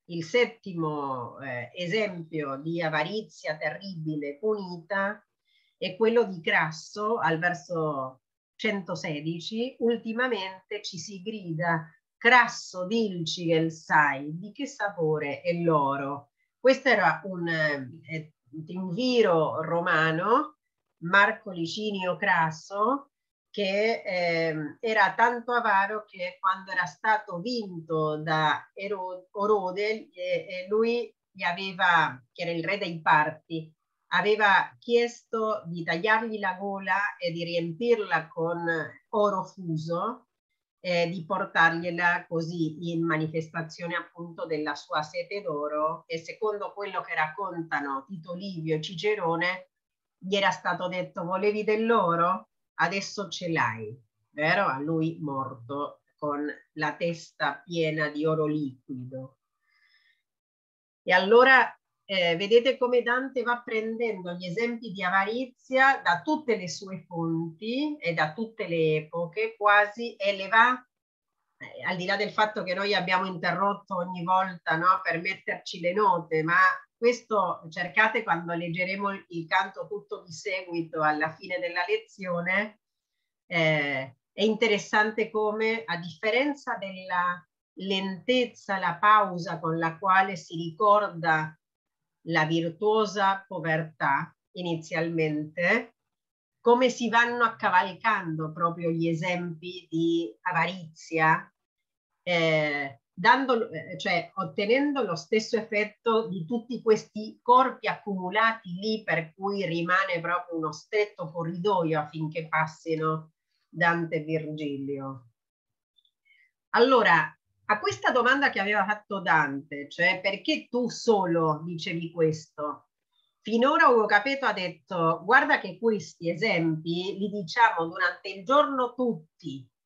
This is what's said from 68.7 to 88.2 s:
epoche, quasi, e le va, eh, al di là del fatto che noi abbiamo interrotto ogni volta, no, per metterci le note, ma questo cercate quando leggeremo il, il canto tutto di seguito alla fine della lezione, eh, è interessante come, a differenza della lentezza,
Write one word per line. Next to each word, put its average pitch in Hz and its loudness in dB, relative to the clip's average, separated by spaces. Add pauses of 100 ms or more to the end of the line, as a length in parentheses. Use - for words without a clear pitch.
epoche, 170 -4
quasi, 208 4
e 202 0
le 190 -6
va, 226 6 (840)
eh, - -16
al 180 -2
di 180 -4
là 196 0
del 202 0
fatto 214 0
che 180 -2
noi 202 0
abbiamo 185 2
interrotto 185 -2
ogni 180 -4
volta, 185 0
no, 180 4
per 170 -2
metterci 190 -8
le 175 0
note, 160 2
ma 170 2 (400)
questo 214 0
cercate 220 0
quando 170 -2
leggeremo 180 -4
il, 196 -10
il 165 -8
canto 190 -2
tutto 208 -10
di 180 -20
seguito 170 -6
alla 151 0
fine 180 -8
della 175 -4
lezione, 190 -4 (640)
eh, 143 0 (160)
è 196 -2
interessante 220 2
come, 220 0
a 175 -4
differenza 233 -2
della 185 -4 (320)
lentezza, 196 -2